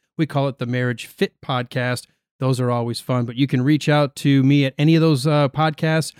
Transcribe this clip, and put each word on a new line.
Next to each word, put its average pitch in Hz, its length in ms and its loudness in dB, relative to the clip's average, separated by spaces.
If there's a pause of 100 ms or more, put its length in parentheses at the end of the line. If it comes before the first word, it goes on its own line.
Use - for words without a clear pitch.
(220)
we 151 60 -2
call 139 200 -2
it - 120 -8
the 120 80 -6
Marriage 123 400 -4
Fit - 340 -4
Podcast. 123 640 -4 (340)
Those 131 200 0
are 123 100 -2
always 120 300 -4
fun, 123 260 -2
but 117 100 -10
you 135 120 0
can 127 160 0
reach 151 260 2
out 147 280 2
to 139 260 2
me 139 220 4
at 135 120 -4
any 160 180 4
of 160 60 4
those, 151 240 2
uh, 147 240 2
podcasts, 160 720 -2